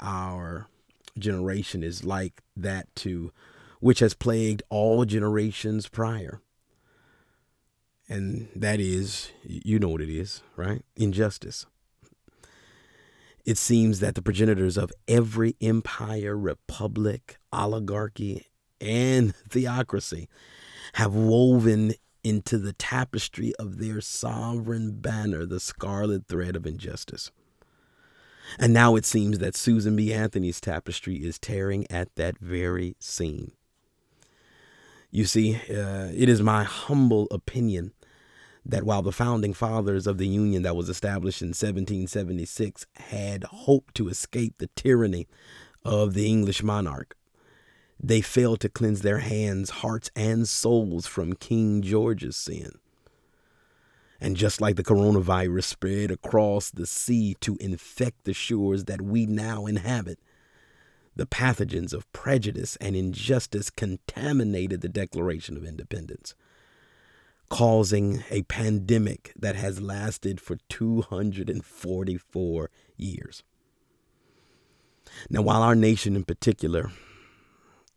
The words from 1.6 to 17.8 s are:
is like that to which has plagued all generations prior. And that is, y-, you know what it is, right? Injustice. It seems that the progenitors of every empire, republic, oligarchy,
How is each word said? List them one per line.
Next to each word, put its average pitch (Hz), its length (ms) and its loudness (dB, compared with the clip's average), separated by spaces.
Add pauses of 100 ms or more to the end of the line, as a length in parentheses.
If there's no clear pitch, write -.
is 87 200 -8
like 95 380 -6 (140)
that 95 400 -6
to 87 360 -6 (480)
which 123 200 6
has 110 140 6
plagued 110 560 0
all 113 340 4
generations 107 840 0
prior. 110 520 -4 (1700)
And 107 480 -6
that 104 240 0
is, 95 520 -2 (120)
y-, 85 220 -12
you 107 140 2
know 98 100 2
what 80 120 -2
it 78 80 -4
is, 82 320 -6 (140)
right? 101 280 -4 (120)
Injustice. 104 680 -2 (1800)
It 110 120 0
seems 110 420 4
that 101 160 0
the 92 60 -4
progenitors 95 560 2
of 92 160 -2 (120)
every 113 540 2
empire, 107 800 -2
republic, 104 1000 -4 (120)
oligarchy, 104 960 -4 (320)